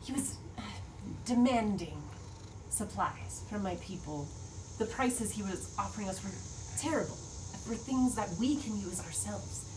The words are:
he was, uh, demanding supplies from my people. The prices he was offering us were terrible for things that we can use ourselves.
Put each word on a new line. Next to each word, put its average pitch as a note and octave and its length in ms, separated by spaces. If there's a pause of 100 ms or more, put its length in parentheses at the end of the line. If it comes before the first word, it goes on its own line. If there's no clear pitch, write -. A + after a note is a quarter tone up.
he - 120
was, - 240 (200)
uh, - 40 (640)
demanding A3 760 (680)
supplies - 800
from G#3 140
my F#3 120
people. D3+ 520 (520)
The A3+ 60
prices B3 460
he G#3+ 120
was F#3+ 340
offering G3 320
us F#3 140
were G3 80 (480)
terrible C#4+ 360 (500)
for A3+ 100
things B3+ 400
that - 140 (100)
we C4+ 180
can G#3+ 220
use F3 200
ourselves. - 680 (120)